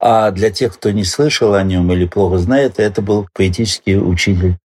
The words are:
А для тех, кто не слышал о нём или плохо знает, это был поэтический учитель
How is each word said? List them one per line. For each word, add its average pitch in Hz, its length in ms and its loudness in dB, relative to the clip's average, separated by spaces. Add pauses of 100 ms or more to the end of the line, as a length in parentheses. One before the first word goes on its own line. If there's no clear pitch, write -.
А 110 300 2
для 101 200 0
тех, 117 240 -4
кто - 160 -4
не 104 140 -2
слышал 120 500 0
о 98 80 2
нём 90 300 0
или 90 140 0
плохо 92 320 0
знает, 127 400 0
это 107 220 0
был 104 320 -2
поэтический 98 640 -2
учитель 90 600 0 (120)